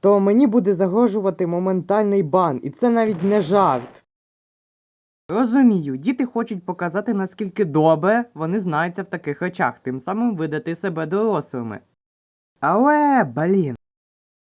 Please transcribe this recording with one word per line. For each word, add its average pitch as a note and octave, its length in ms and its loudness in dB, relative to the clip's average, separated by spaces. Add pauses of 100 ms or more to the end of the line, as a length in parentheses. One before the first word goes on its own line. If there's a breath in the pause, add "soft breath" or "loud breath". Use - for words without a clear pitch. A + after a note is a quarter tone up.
то G3+ 200 4
мені G#3 260 4
буде G3+ 280 2
загрожувати F#3+ 720 0
моментальний F#3+ 760 0
бан, D#3 400 0
і C#3+ 80 -8
це A#3+ 200 0
навіть A3 320 0
не G3+ 180 2
жарт. D#3 640 0 (1200)
Розумію, G#3+ 680 2
діти A#3+ 300 -2
хочуть - 380 -6
показати, F3 500 -4
наскільки G3 500 -4
добре D#3+ 600 2 (100)
вони D#3+ 260 -4
знаються F3 420 -4
в F#3 40 -8
таких - 360 -8
речах, F3 360 -2
тим B2+ 220 -8
самим A3 360 -4
видати D#3 400 -6
себе D#3+ 300 -6
дорослими. D3+ 720 -4 (800)
Але, C4+ 640 2
блін. D3+ 520 -2 (840)